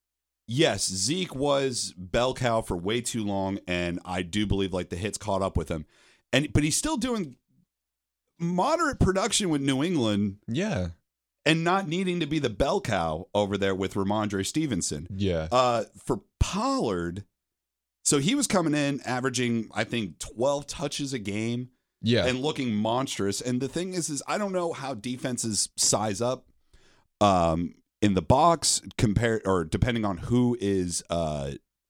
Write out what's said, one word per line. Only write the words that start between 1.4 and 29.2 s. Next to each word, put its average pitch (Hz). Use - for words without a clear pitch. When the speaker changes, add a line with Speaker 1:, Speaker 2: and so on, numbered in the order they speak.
Speaker 1:
bell 120
cow 117
for 101
way 104
too 117
long, 98
and 87
I 92
do 95
believe, 98
like, 90
the 87
hits 95
caught 98
up 95
with 82
him. 80
And, 135
but 147
he's 151
still 302
doing 208
moderate 247
production 190
with 147
New 135
England 107
Speaker 2:
Yeah. 123
Speaker 1:
and 160
not 185
needing 175
to 156
be 151
the 135
bell 143
cow 85
over 101
there 98
with 92
Ramondre 101
Stevenson. 90
Speaker 2:
Yeah. 92
Speaker 1:
Uh, 123
for -
Pollard, 113
so 151
he 170
was 285
coming 160
in 143
averaging, 120
I 110
think, 113
twelve 143
touches 143
a 131
game 113
Speaker 2:
Yeah. 117
Speaker 1:
and 127
looking 139
monstrous. 110
And 123
the 131
thing 180
is, 160
is 135
I 160
don't 208
know 175
how 135
defenses 120
size 104
up, 123
um, 87
in 104
the 90
box 156
compare, 113